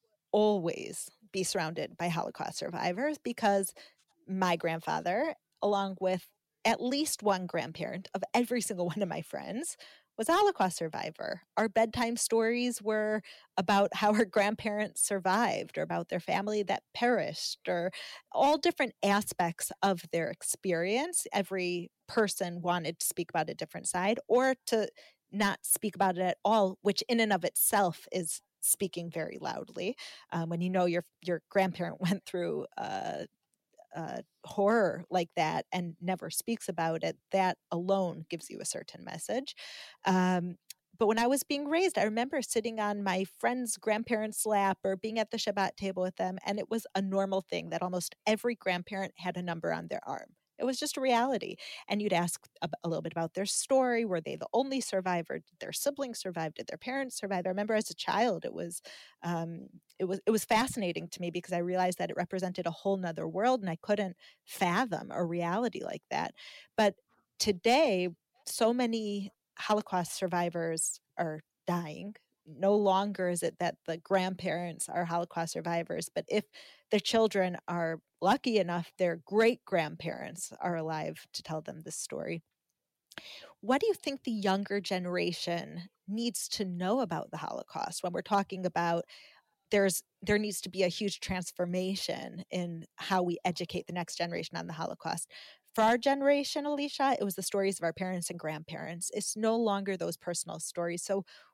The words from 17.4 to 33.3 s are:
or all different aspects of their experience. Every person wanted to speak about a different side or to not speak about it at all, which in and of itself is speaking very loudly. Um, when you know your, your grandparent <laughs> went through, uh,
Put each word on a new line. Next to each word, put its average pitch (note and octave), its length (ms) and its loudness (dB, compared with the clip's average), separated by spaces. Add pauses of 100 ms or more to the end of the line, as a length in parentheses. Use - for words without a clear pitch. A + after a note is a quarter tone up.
or F3+ 240 0 (400)
all D4 260 6
different D4 360 2 (100)
aspects G3 680 2 (120)
of F#3+ 280 2
their E3 180 0
experience. G3+ 1040 0
Every F3+ 580 -2 (160)
person F3+ 540 0
wanted E3+ 380 0
to - 60 -4
speak - 240 -2
about D#3+ 200 0
a - 60 -6
different - 320 -6
side F#3+ 400 2
or B3+ 280 6 (120)
to A3 200 2 (440)
not G3 320 0
speak - 320 -2
about F#3 220 2
it F3+ 40 0
at F3+ 240 2
all, G3+ 360 6
which G3+ 280 2
in A#3 100 4
and G#3+ 140 4
of F3 100 2
itself F3+ 680 2
is E3 300 -4 (200)
speaking E3+ 500 -2
very E3 280 -6
loudly. - 580 -6 (340)
Um, E3 180 -2
when E3+ 120 -2
you F3+ 80 0
know F#3 160 4
your, F3 180 0 (200)
your F3 260 -2
grandparent - 520 0
<laughs> - 0 -
went F#3 240 0
through, E3 420 -2 (100)
uh, - 480 -6 (720)